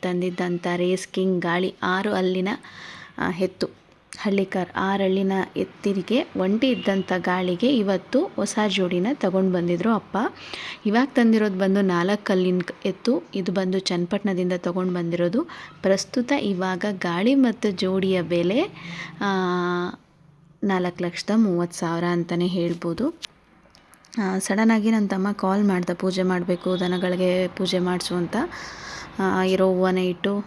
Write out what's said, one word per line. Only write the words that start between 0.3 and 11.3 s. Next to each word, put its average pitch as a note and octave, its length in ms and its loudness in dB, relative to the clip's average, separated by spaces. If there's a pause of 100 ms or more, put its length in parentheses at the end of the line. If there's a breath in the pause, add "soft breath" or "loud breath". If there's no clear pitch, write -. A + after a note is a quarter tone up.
ರೇಸ್ F3+ 320 0
ಕಿಂಗ್ F#3+ 320 0
ಗಾಳಿ F3+ 420 0
ಆರು G3 300 0
ಹಲ್ಲಿನ, F#3 360 0 (720 loud breath)
ಆ, E3 200 -2
ಎತ್ತು, - 480 -4 (340)
ಹಳ್ಳಿ G3 240 0
ಕಾರ್, F#3+ 320 -4
ಆರು G3 260 0
ಹಲ್ಲಿನ F#3+ 300 2 (240)
ಎತ್ತಿಗೆ G3 720 -2 (100)
ಒಂಟಿ G#3 340 2
ಇದ್ದಂಥ G3 480 0
ಗಾಳಿಗೆ F3+ 580 0
ಇವತ್ತು G3+ 480 0
ಹೊಸ - 340 -4 (100)
ಜೋಡಿನ F#3 460 0
ತಗೊಂಡು F#3+ 380 2
ಬಂದಿದ್ರು F3 380 0
ಅಪ್ಪ. G3+ 280 -2 (680 loud breath)
ಇವಾಗ A#3 280 4
ತಂದಿರೋದು A3 440 4